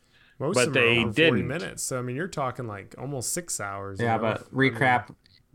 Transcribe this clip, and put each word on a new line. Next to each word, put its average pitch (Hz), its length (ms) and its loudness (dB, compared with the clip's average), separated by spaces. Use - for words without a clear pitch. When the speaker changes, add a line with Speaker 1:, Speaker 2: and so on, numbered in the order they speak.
Speaker 1:
Most 147 160 -2
Speaker 2:
But 175 140 4
Speaker 1:
of 135 60 0
them 131 80 4
are 120 40 6
Speaker 2:
they 117 140 6
Speaker 1:
over 107 120 0
forty - 0 -
Speaker 2:
didn't. 117 360 4
Speaker 1:
minutes, 175 340 -8
so, 131 160 -4
I 123 40 -6
mean, 123 140 -6
you're 180 120 -6
talking, 127 380 -6
like, 101 300 -12
almost 131 360 -6
six - 280 -6
hours, 98 380 -8
you 117 80 0
Speaker 3:
Yeah, 113 100 2
Speaker 1:
know? 110 60 -4
Speaker 3:
but 107 300 -2
Speaker 1:
I - 40 -10
mean 131 160 2
Speaker 3:
recap 123 420 2